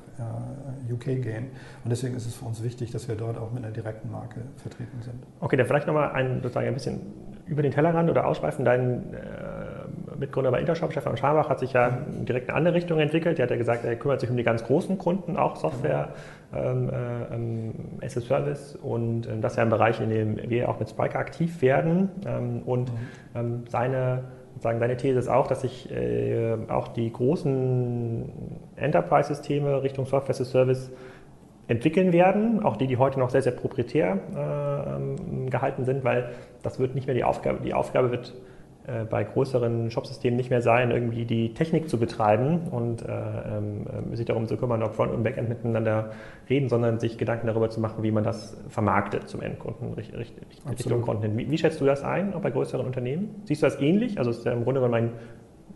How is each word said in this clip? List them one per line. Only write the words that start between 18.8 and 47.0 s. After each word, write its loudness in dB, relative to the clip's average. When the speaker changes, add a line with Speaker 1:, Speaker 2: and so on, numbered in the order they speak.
Speaker 2:
ähm, -4
das 0
ist -10
ja 4
ein 4
Bereich, 6
in 0
dem 0
wir 0
auch -2
mit -4
Spryker -2
aktiv -2
werden. 4
Ähm, -2
und, 0
Speaker 1:
Mhm. -4
Speaker 2:
ähm, -4
seine, 0
sozusagen 0
seine 2
These 2
ist 2
auch, 6
dass -2
sich, -6
äh, 0
auch -2
die -2
großen 0
Enterprise-Systeme 2
Richtung -2
Software 0
as -2
a -2
Service 2
entwickeln 4
werden, 6
auch 2
die, 0
die 2
heute 4
noch 2
sehr, 4
sehr 4
proprietär, 0
äh, -2
ähm, -4
gehalten 0
sind, 0
weil 2
das -4
wird 0
nicht -4
mehr 0
die 2
Aufgabe, 0
die -2
Aufgabe 2
wird, -6
äh, -6
bei 0
größeren 2
Shopsystemen 0
nicht 0
mehr 4
sein, 6
irgendwie 0
die 2
Technik 2
zu 2
betreiben 4
und, -2
äh, -8
ähm, -4
ähm, -6
sich -4
darum 0
zu 0
kümmern, 0
ob 0
Front- 0
und 0
Backend 0
miteinander 0
reden, 2
sondern 2